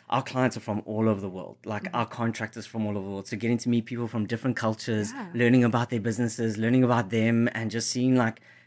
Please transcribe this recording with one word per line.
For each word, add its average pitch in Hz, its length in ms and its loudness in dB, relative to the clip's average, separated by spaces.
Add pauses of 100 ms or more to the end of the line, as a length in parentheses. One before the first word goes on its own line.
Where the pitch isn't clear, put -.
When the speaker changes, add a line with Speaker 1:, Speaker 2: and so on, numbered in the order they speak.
(120)
Speaker 1:
our 131 100 2
clients 127 360 0
are - 20 -8
from 104 260 -4
all 110 240 2
over 101 100 2
the 98 100 -6
world, 90 360 -12
like, 104 200 -6
Speaker 2:
Mm-hmm. 95 100 -6
Speaker 1:
our 117 100 0
contractors 113 640 -6
from 110 180 -4
all 104 120 -2
over 95 100 -6
the 101 40 -8
world. 98 160 -8
So 117 80 -6
getting 117 240 0
to 123 100 -4
meet 117 160 2
people 120 220 -6
from 107 200 -4
different 117 300 -2
cultures, 110 540 -2
Speaker 2:
Yeah. 254 220 -10
Speaker 1:
learning 120 300 6
about 117 260 2
their 117 120 -2
businesses, 113 580 -2
learning 123 240 4
about 120 260 2
them, 117 440 4
and 113 180 -4
just 113 180 -4
seeing, 127 260 2
like, 113 240 2 (280)